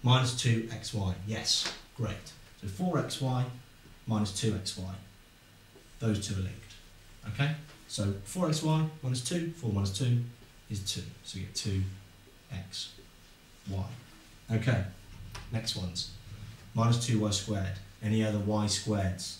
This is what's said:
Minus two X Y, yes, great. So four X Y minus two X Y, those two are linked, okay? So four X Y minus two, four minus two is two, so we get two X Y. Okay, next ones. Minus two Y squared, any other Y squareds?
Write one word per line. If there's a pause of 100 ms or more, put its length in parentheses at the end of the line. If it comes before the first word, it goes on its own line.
Minus
two
X
Y, (140)
yes, (240)
great. (440)
So
four
X
Y (600)
minus
two
X
Y, (1080)
those
two
are
linked, (540)
okay? (360)
So
four
X
Y (200)
minus
two,
four
minus
two (480)
is (120)
two, (200)
so
we
get
two (680)
X (760)
Y. (680)
Okay, (680)
next
ones. (600)
Minus
two
Y
squared, (240)
any
other
Y
squareds?